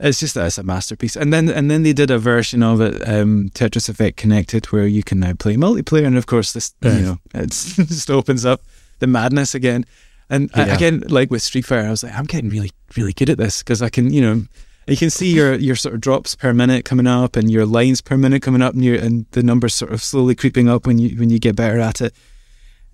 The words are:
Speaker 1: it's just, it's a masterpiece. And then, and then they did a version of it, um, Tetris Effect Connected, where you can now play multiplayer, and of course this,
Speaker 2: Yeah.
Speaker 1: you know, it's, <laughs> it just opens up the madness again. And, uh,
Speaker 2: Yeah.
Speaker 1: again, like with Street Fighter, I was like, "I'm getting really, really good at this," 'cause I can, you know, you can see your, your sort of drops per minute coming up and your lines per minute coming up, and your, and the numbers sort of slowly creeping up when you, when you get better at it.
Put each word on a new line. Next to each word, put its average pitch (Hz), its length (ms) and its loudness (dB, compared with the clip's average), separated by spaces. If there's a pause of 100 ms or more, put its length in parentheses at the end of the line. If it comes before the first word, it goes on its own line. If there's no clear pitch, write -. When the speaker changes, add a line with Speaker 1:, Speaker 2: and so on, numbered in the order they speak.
Speaker 1:
it's 143 200 0
just, 156 160 -6
it's 87 220 -2
a 98 40 -12
masterpiece. 95 540 -6
And 151 160 -2
then, 165 160 2
and 143 220 0
then 156 120 0
they 156 100 2
did 135 180 2
a 120 80 2
version 120 440 0
of 113 180 2
it, - 280 -2
um, 104 460 0
Tetris 117 340 -2
Effect 107 280 -2
Connected, 107 500 0
where 104 200 0
you 104 160 0
can 98 180 -2
now 90 140 0
play 107 220 -2
multiplayer, 156 500 2
and 127 100 2
of 120 100 0
course 117 260 0
this, - 200 -10 (100)
Speaker 2:
Yeah. 117 140 4
Speaker 1:
you 101 60 0
know, 92 160 -4 (160)
it's, - 440 -6
<laughs> - 0 -
it 160 100 2
just 156 220 -6
opens 131 360 0
up 127 160 0 (380)
the 127 60 0
madness 127 480 0
again. 123 300 0 (460)
And, 139 240 0
uh, 147 120 2
Speaker 2:
Yeah. 98 80 0
Speaker 1:
again, 165 340 0
like 135 220 2
with 117 120 -2
Street 127 240 -4
Fighter, 110 220 0
I - 20 -2
was 110 120 -4
like, 117 120 -14
"I'm 139 120 -6
getting 135 240 -4
really, 101 200 -4 (260)
really 101 160 -2
good 135 180 0
at 139 80 0
this," 104 240 -4
'cause 113 200 -2
I 117 60 -2
can, 127 240 0
you 143 80 4
know, 113 240 2 (420)
you 139 100 0
can 160 140 0
see 185 240 0
your, 143 200 4
your 131 220 0
sort 123 180 -6
of 113 60 -6
drops 135 340 -2
per 127 200 0
minute 123 300 2
coming 127 220 2
up 123 300 0
and 113 140 2
your 110 160 2
lines 117 340 2
per - 160 -4
minute 135 260 4
coming 127 200 2
up, 127 120 0
and 127 100 0
your, 120 120 2
and 113 360 -2
the 123 100 0
numbers 120 320 2
sort - 180 -6
of 113 100 -6
slowly 127 320 0
creeping 123 340 2
up 120 180 0
when 120 120 4
you, 117 200 0
when 117 120 2
you 117 80 2
get 110 180 0
better 113 240 0
at 113 220 -2
it. 117 120 -4 (800)